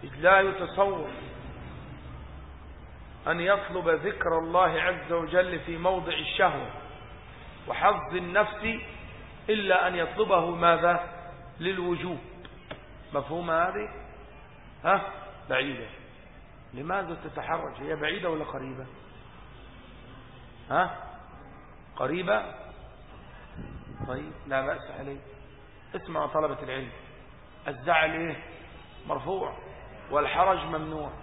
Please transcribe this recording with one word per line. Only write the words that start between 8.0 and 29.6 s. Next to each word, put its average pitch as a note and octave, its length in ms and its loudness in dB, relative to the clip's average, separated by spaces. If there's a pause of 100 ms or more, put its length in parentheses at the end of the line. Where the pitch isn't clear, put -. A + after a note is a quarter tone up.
النفس G3 520 2 (840)
إلا F#3+ 380 6
أن F3+ 80 2
يطلبه F3 600 4
ماذا؟ E3+ 440 6 (600)
للوجوب. F3 600 -2 (960)
مفهوم E3 380 -2
هذه؟ F#3 380 2 (920)
ها؟ F3+ 180 8 (480)
بعيدة. C3 360 0 (880)
لماذا E3 500 -4
تتحرج؟ D#3 560 -4
هي D3+ 160 -2
بعيدة E3+ 340 0
ولا D#3 140 0
قريبة؟ C3 420 -8 (1800)
ها؟ D#3 280 2 (1000)
قريبة؟ F3+ 480 0 (1600)
طيب، C#3+ 240 -8 (160)
لا C3+ 180 2
بأس - 340 -4
عليه. C#3 180 -8 (800)
اسمع D#3 320 -2
طلبة D3+ 360 0
العلم، C3 260 -6 (800)
الزعل D#3 440 4
إيه؟ D#3+ 240 -2 (720)
مرفوع، D#3 460 -2 (580)